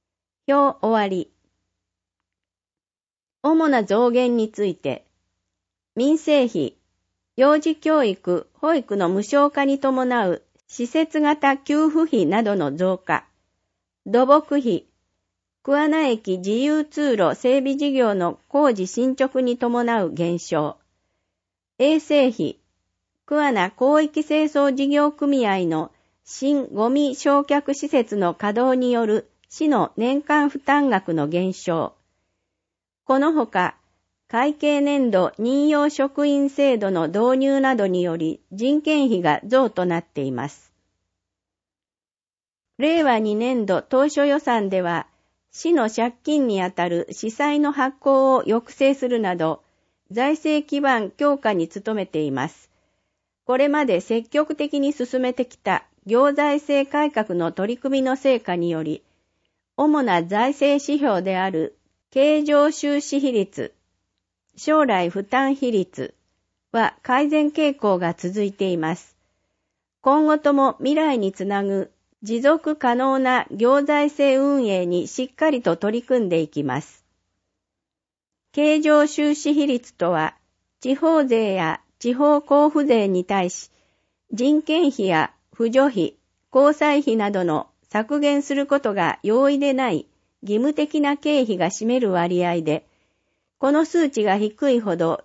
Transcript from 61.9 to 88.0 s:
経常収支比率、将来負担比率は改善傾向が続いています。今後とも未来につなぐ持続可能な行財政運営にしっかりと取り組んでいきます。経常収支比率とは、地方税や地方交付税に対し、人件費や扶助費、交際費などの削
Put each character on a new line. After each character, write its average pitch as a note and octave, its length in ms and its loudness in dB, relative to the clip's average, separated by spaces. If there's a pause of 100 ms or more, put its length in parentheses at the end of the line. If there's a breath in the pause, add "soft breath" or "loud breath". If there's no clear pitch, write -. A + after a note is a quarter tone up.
経 D4 340 2
常 D4 280 4
収 C#4+ 300 -2
支 C#4+ 180 -4
比 C4 140 -2
率、 F#3+ 400 -4 (840)
将 D4+ 300 2
来 F3+ 240 0
負 G3 160 -6
担 C4+ 280 0
比 C4+ 160 -4
率 F#3 440 -4 (580)
は A3+ 300 -2
改 C4 280 0
善 D4+ 200 2
傾 D4+ 260 0
向 G3+ 220 0
が E3+ 160 -2
続 F#3 280 -6
い G3+ 120 -4
て G3 160 -4
い F3 80 -2
ま D#3+ 180 -2
す。 - 220 -18 (840)
今 D4+ 280 2
後 D4+ 100 2
と C#4+ 160 2
も C4+ 240 2
未 C4+ 180 -2
来 D4+ 220 0
に G3 160 -2
つ - 100 -10
な G3+ 180 -2
ぐ G3 300 -4 (320)
持 A3 160 -4
続 D4+ 380 0
可 A#3+ 180 0
能 C4+ 240 0
な B3+ 320 0
行 B3 320 2
財 D4 240 0
政 C#4 340 2
運 C#4 240 2
営 F#3+ 200 0
に F3 240 -2
し B3+ 160 -6
っ - 80 -16
か D#4 160 0
り B3+ 120 -2
と E3 140 0
取 G#3+ 240 -4
り - 80 -14
組 A#3+ 200 0
ん - 20 -2
で E3 100 0
い D#3 80 -2
き D3 160 -6
ま C3+ 160 -4
す。 - 240 -18 (1500)
経 D4+ 260 2
常 D4+ 280 4
収 D4 280 0
支 D4 180 -2
比 C#4+ 140 0
率 A#3+ 260 -4
と F3+ 180 -2
は、 D#3 240 -2 (440)
地 C4 160 -2
方 D#4 300 2
税 A3+ 280 0
や E3 280 -4 (180)
地 A#3+ 140 -2
方 D4 220 2
交 D4 360 2
付 D4 140 0
税 A3+ 240 2
に F3+ 160 0
対 F#3+ 240 -2
し、 - 200 -16 (640)
人 C#4 300 2
件 D#4 260 0
費 A3 200 -2
や D#3+ 260 0 (200)
扶 A#3 120 -4
助 A#3+ 160 2
費、 A#3+ 340 0 (380)
交 C#4+ 200 6
際 D4 280 0
費 A3+ 160 0
な G#3 120 0
ど G3 140 -2
の D#3 240 -2 (220)
削 A3 300 -2